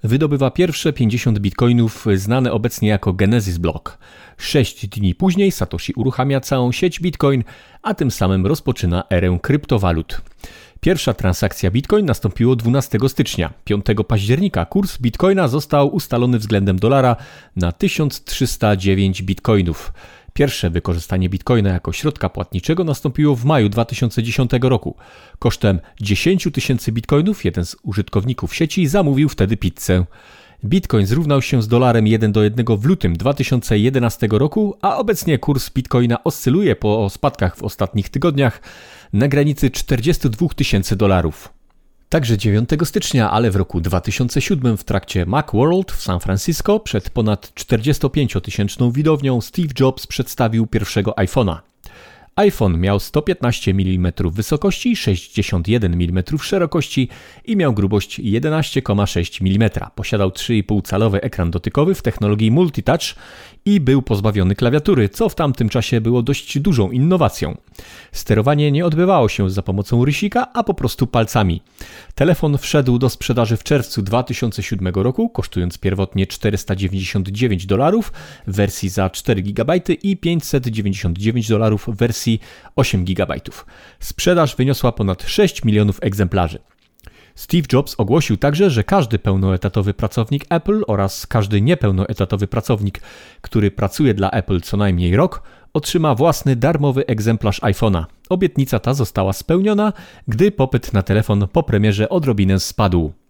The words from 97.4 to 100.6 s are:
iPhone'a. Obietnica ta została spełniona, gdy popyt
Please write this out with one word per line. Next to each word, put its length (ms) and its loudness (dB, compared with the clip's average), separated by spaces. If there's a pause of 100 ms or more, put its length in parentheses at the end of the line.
iPhone'a. 440 0 (240)
Obietnica 500 0
ta 140 -2
została 400 -2
spełniona, 600 0 (340)
gdy 240 2
popyt 420 -2